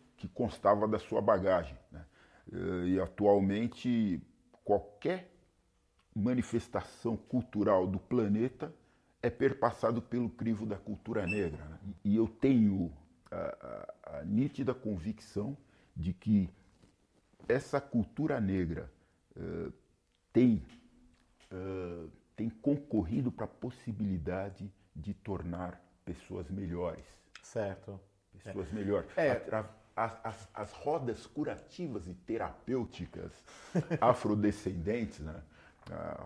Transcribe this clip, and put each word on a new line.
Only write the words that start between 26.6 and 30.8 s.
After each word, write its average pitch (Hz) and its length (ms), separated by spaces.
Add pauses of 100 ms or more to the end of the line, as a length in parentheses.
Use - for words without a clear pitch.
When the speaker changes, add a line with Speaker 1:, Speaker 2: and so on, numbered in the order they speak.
Speaker 2:
Certo. 101 560 (460)
Speaker 1:
Pessoas 95 260
Speaker 2:
É. 107 40
Speaker 1:
melhores. 101 420
Speaker 2:
É. 156 160
Speaker 1:
Atra-, 110 380 (260)
as, 110 160 (120)
as, 110 300
as - 180
rodas 135 540